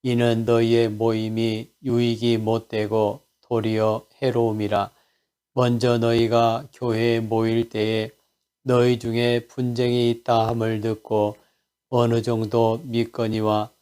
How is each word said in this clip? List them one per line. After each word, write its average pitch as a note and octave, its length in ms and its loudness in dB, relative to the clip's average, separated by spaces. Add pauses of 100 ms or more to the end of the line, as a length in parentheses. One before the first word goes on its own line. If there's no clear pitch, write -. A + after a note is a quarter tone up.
이는 A#2 380 2
너희의 A#2 440 4
모임이 A2 760 -2 (160)
유익이 A#2+ 540 0
못되고 A2 840 -2 (200)
도리어 A2 640 -2 (160)
해로움이라. G#2+ 680 -2 (640)
먼저 A#2+ 420 2
너희가 A#2 760 2
교회에 A#2 480 0
모일 A2+ 480 0
때에 A2 420 -2 (500)
너희 B2 380 2
중에 A#2 480 -2
분쟁이 A#2+ 640 0
있다 A#2 360 0
함을 A2+ 340 -2
듣고 G#2+ 560 -2 (520)
어느 A#2 320 2
정도 A2+ 600 -2
믿거니와 A2 880 -2 (100)